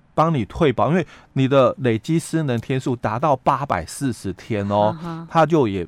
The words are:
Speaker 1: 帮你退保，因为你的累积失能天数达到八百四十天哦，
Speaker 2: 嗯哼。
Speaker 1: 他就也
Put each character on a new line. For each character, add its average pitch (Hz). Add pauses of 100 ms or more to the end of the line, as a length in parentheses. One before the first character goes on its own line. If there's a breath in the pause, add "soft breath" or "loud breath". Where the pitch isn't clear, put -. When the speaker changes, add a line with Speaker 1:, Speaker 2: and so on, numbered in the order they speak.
(140)
Speaker 1:
帮 160
你 127
退 135
保， 107
因 160
为 180 (260 loud breath)
你 135
的 127
累 117
积 160
失 160
能 123
天 131
数 131
达 110
到 147
八 139
百 90
四 -
十 98
天 101
哦， 104
Speaker 2:
嗯 160
哼。 165
Speaker 1:
他 160
就 151
也 98